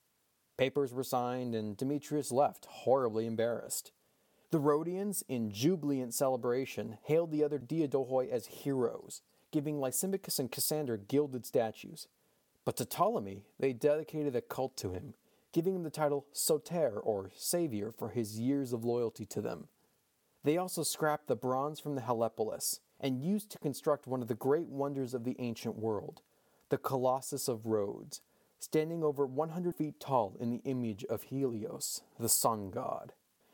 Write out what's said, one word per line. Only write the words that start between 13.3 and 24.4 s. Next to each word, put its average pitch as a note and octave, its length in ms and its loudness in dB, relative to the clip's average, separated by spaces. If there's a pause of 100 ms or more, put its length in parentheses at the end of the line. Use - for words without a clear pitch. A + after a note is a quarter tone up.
they C#3 120 2
dedicated D3 640 0
a A#2 60 2
cult - 360 -4
to G2 140 -4
him, F#2 220 -8 (380)
giving F3+ 240 2
him F3 80 -2
the D#3 60 -6
title C#3+ 420 0
Soter, D3 680 2
or G2 360 -2
Savior, A#2 560 -2
for A2+ 180 -8
his G#2+ 300 -2
years C3 340 0
of A2+ 100 -2
loyalty A#2 440 0
to - 140 -4
them. A#2 260 -6 (760)
They D3+ 140 4
also F3+ 260 -2
scrapped D3+ 440 0
the B2 80 2
bronze C3 440 0
from D3 160 -4
the B2+ 60 -2
Helepolis, A2+ 800 0 (200)
and C3 240 0
used G3+ 280 -2
to - 80 -14
construct C#3+ 480 0
one B2+ 160 -2
of A2+ 40 -4
the A#2+ 60 -2
great C3 360 2